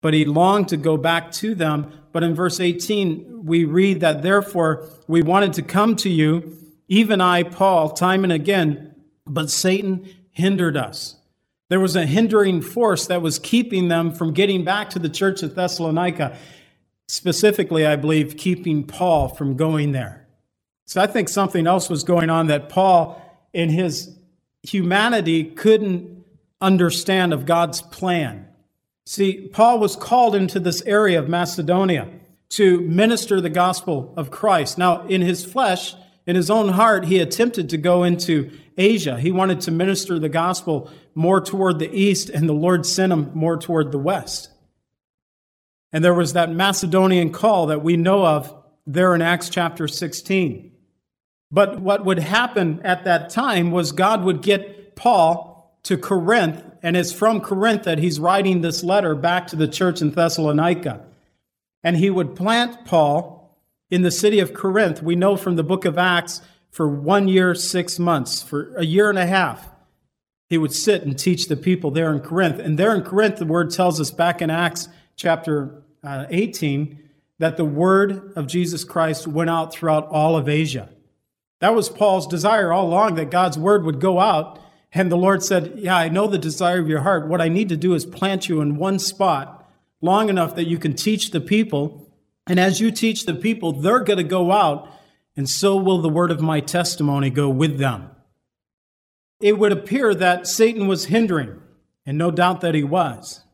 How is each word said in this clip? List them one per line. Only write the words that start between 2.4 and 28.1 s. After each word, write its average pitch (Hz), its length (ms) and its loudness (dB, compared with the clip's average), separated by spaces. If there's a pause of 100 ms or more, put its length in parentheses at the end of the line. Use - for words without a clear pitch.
eighteen, 180 840 -2
we 165 220 2
read 180 340 2
that, 156 220 0
"Therefore, 180 680 0 (200)
we 165 140 2
wanted 185 320 2
to 165 80 -4
come 208 360 0
to - 120 -2
you, 160 480 0 (300)
even 208 320 2
I, 180 240 2
Paul, 175 460 2
time 185 340 0
and 180 80 2
again, 160 600 0 (320)
but 151 240 -6
Satan 190 580 -2 (260)
hindered 175 440 0
us." - 380 -8 (540)
There 185 100 2
was 180 160 0
a 175 100 0
hindering 196 560 2
force 208 460 0
that 180 140 -2
was 160 180 -2
keeping 233 480 0
them 165 240 0
from 160 220 -4
getting 185 320 0
back 202 240 -2
to 185 100 -6
the 165 100 -4
church 190 320 -2
at 147 140 -8
Thessalonica. 170 800 -2 (720)
Specifically, 180 800 0
I 151 100 2
believe, 151 400 0
keeping 175 480 -2
Paul 147 460 0
from 139 260 -4
going 151 380 0
there. 113 340 -8 (580)
So - 160 -2
I 202 60 2
think 175 220 -2
something 190 380 0
else 180 220 2
was 156 140 -2
going 170 260 2
on 165 180 2
that 147 200 0
Paul, 185 540 2 (320)
in 170 160 0
his - 480 -2 (460)
humanity, 185 840 0
couldn't 208 800 0 (340)
understand 185 720 2
of 135 120 -4
God's 170 360 0
plan. 147 680 -4 (580)